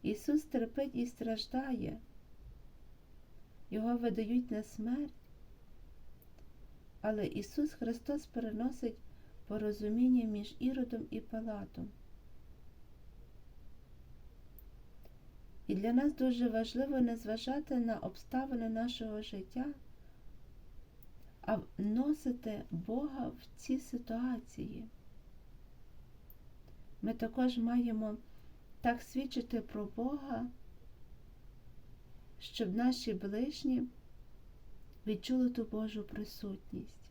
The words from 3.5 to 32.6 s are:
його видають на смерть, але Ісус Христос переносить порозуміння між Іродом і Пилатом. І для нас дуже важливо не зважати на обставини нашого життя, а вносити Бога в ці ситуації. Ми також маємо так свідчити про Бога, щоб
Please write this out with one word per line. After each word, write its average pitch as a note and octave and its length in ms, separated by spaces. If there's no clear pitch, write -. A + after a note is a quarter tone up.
його A3+ 280
видають A#3 540
на G#3+ 120
смерть, B3+ 500
але G#3+ 240
Ісус - 480
Христос A#3+ 520
переносить A3+ 720
порозуміння G#3+ 760
між G#3 360
Іродом B3 500
і A3 100
Пилатом. G#3+ 720
І - 80
для A3 180
нас C#4+ 220
дуже B3 340
важливо B3 520
не A#3 140
зважати B3+ 600
на A3+ 220
обставини B3 720
нашого A3 520
життя, G#3+ 440
а G#3+ 160
вносити A#3+ 960
Бога B3+ 560
в - 280
ці - 240
ситуації. A#3+ 1080
Ми A3 120
також B3 440
маємо A3+ 600
так A#3+ 200
свідчити B3+ 600
про G#3 240
Бога, B3+ 600
щоб G3 360